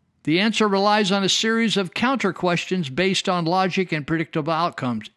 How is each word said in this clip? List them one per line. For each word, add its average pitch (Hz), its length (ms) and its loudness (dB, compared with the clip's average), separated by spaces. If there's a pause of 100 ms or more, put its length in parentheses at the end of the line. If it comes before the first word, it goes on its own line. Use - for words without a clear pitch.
(240)
The 160 160 2
answer 214 280 2
relies 202 420 2
on 196 140 2
a 180 40 2
series 226 500 0
of 185 160 -2
counter 226 400 0
questions 175 560 -2
based 185 400 0
on 175 160 -2
logic 185 460 0
and 151 140 -4
predictable 160 460 -2
outcomes. 135 640 -4